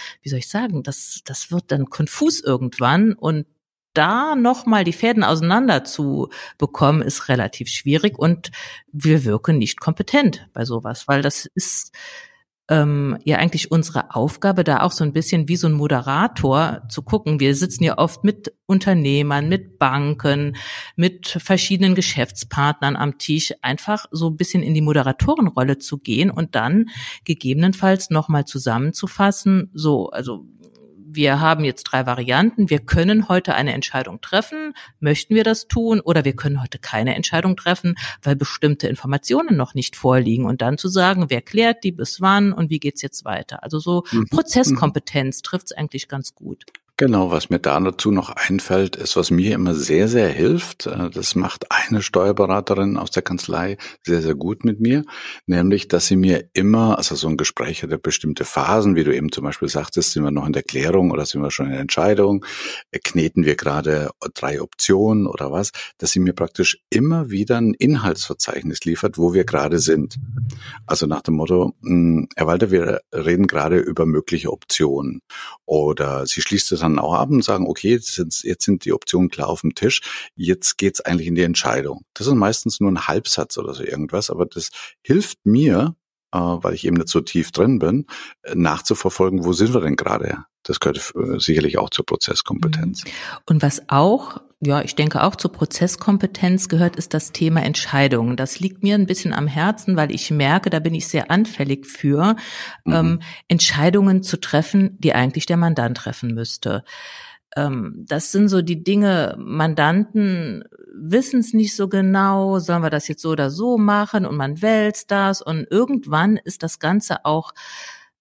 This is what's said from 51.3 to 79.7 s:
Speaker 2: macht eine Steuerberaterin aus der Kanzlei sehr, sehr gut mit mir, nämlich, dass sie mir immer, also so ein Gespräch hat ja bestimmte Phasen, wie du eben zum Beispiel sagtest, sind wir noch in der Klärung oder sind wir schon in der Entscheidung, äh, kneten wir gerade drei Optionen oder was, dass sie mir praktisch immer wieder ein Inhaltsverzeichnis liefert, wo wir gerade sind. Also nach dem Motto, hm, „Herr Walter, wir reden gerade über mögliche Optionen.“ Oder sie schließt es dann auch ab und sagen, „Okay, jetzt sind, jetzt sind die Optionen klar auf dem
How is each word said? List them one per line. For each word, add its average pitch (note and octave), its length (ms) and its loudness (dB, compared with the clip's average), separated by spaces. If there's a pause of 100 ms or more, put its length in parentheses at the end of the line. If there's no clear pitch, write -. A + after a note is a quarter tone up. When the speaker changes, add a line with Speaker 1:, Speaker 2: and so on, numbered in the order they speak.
Speaker 2:
macht - 380 -4
eine - 320 0
Steuerberaterin G2 920 2
aus - 120 -6
der - 140 -2
Kanzlei F2+ 540 -4 (280)
sehr, E2+ 160 2
sehr D#2+ 140 0
gut F2 280 -6
mit G#2+ 160 0
mir, B2+ 240 2 (440)
nämlich, F#2 400 2
dass - 180 2
sie F#2+ 100 2
mir F#2 380 2
immer, G#2+ 460 4
also - 160 -2
so D#2 120 -4
ein D#2 80 0
Gespräch - 460 -4
hat D2+ 80 -6
ja D#2 80 -4
bestimmte - 480 -4
Phasen, G#2 500 2
wie D#2+ 80 4
du C#2+ 100 2
eben C#2+ 180 -2
zum - 120 -8
Beispiel D2 260 -4
sagtest, D#2 420 -2
sind D2+ 120 0
wir C#2+ 60 0
noch C#2+ 160 -2
in D2 80 0
der C#2 80 -2
Klärung F2+ 480 2
oder D2 160 -2
sind C#2+ 160 -4
wir C#2+ 80 -2
schon C#2 160 -6
in C#2 60 -4
der C2+ 100 -6
Entscheidung, G2 640 2 (460)
äh, - 80 -8
kneten D#2+ 440 0
wir D2 120 2
gerade D2 560 -2 (240)
drei C#2+ 260 -4
Optionen G#2 640 2
oder C#2 260 -6
was, F#2+ 200 -4 (260)
dass - 140 -2
sie - 80 2
mir F2+ 140 4
praktisch - 440 -2 (140)
immer D3 400 0
wieder G#2 260 0
ein A2+ 160 2
Inhaltsverzeichnis - 1120 -2
liefert, E2 320 -2
wo F2 160 2
wir F#2 120 4
gerade D2+ 340 0
sind. D2+ 400 0 (640)
Also D#2 220 -2
nach D2+ 140 -2
dem E2 140 0
Motto, F2 460 2
hm, E2+ 540 2
„Herr D#2 120 0
Walter, F2+ 240 2
wir F2 300 2 (120)
reden F2 340 2
gerade E2 300 2
über E2+ 280 2
mögliche D#2 460 0
Optionen.“ C#2+ 720 -2 (440)
Oder D2 600 0
sie - 140 -4
schließt - 300 -2
es E2 100 -2
dann D#2 180 2
auch D2+ 140 0
ab C3 160 0
und C3+ 140 4
sagen, G2 240 0
„Okay, F#2+ 240 -2
jetzt A#2 240 -2
sind, E2+ 280 -6
jetzt - 220 -6
sind G2 200 0
die F#2 80 0
Optionen - 360 0
klar - 180 -6
auf E2+ 140 -4
dem - 140 -2